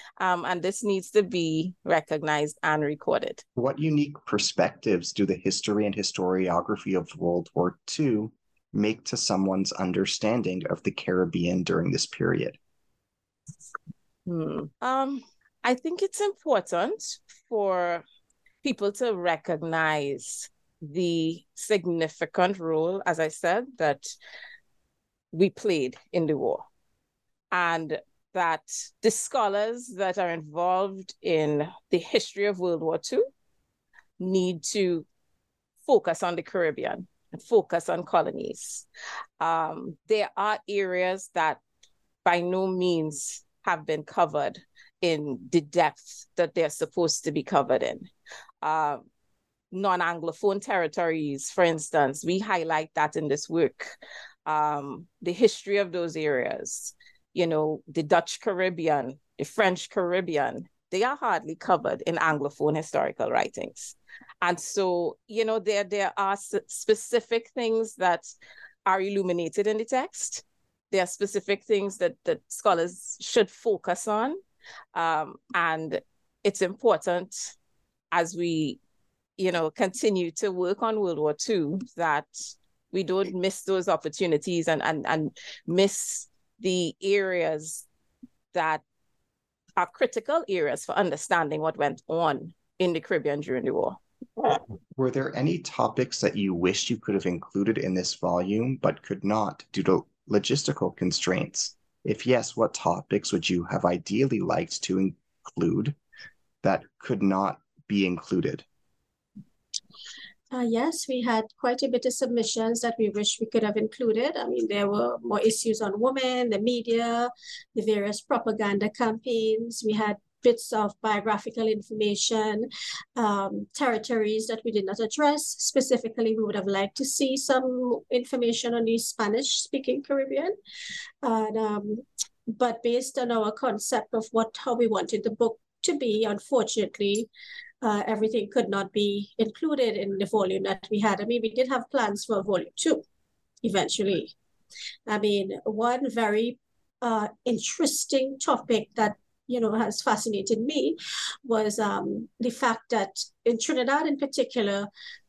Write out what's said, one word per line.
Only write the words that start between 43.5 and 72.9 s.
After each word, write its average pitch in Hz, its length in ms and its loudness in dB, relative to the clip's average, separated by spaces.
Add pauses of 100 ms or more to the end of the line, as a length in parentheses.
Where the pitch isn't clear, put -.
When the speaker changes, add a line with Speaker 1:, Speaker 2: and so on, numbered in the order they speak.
Speaker 1:
have 160 220 0
been 151 160 -2
covered 151 560 0 (420)
in 151 380 0 (120)
the 170 100 4
depth - 640 0 (100)
that 170 160 0
they're 165 160 2
supposed 160 540 -2
to 160 80 -2
be 147 140 -2
covered 131 400 2
in. - 160 -4 (600)
Uh, 151 360 0 (760)
non-Anglophone 180 920 0
territories, 160 880 0
for - 140 2
instance, 151 600 4
we 180 160 2
highlight 165 560 0
that 151 180 2
in 156 140 -2
this 143 200 -2
work. 160 380 0 (600)
Um, 151 600 -2 (160)
the 175 100 -2
history 202 440 4
of 190 160 0
those 170 240 -2
areas, - 800 -2 (400)
you 175 120 2
know, 156 400 0
the 160 160 -2
Dutch 170 380 2
Caribbean, 165 800 0 (180)
the 147 60 -4
French 185 460 0
Caribbean, 175 800 0 (220)
they 185 140 0
are 269 120 0
hardly 170 380 -2
covered - 500 0
in 165 120 0
Anglophone 151 600 2
historical 135 540 -2
writings. - 640 -4 (480)
And 175 160 2
so, 175 600 -2 (100)
you 220 160 -2
know, 220 160 0
there, 202 240 0
there 196 320 -2
are 196 160 0
s-, - 220 -6 (120)
specific 226 880 0
things 226 400 0
that 175 320 2 (580)
are 190 160 4
illuminated 190 680 0
in 214 100 0
the 226 60 -2
text. - 580 -4 (480)
There 190 120 4
are 175 40 0
specific 202 580 -4
things 202 340 0
that, 175 180 0 (100)
that - 220 0
scholars 175 680 0